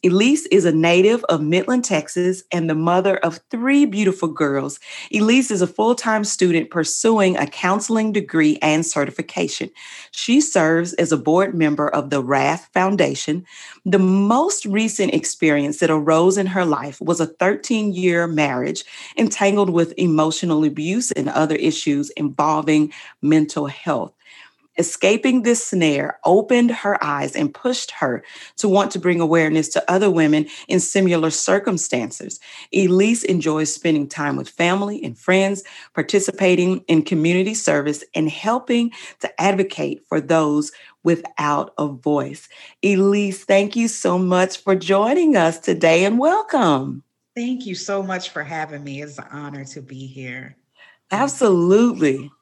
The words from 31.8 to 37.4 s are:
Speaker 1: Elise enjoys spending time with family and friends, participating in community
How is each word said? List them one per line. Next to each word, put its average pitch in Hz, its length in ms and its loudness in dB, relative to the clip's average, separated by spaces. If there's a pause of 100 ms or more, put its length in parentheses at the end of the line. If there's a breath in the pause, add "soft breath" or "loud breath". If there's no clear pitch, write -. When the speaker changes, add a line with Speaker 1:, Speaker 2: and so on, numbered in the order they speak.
Speaker 1:
Elise 196 520 2
enjoys 156 480 0
spending 151 340 0
time 143 300 -4
with 135 100 -8
family 196 560 -2
and 127 140 -10
friends, 190 480 0 (280 loud breath)
participating 185 960 0
in 160 140 4
community 180 520 0